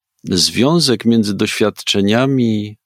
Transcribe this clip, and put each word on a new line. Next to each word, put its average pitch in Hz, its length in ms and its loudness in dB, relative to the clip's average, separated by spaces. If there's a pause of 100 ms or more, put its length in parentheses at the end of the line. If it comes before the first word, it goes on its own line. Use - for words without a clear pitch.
(240)
związek 127 800 0
między 113 320 2
doświadczeniami 107 1500 0